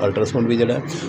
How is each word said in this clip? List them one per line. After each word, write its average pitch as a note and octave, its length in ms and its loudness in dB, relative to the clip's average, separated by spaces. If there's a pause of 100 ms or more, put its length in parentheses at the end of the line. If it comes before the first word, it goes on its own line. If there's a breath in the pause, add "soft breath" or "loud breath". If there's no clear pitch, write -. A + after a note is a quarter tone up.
ਅਲਟਰਾਸਾਊਂਡ G#2+ 440 0
ਵੀ A#2+ 80 2
ਜਿਹੜਾ A#2 180 2
ਹੈ। C3+ 80 -4 (260 loud breath)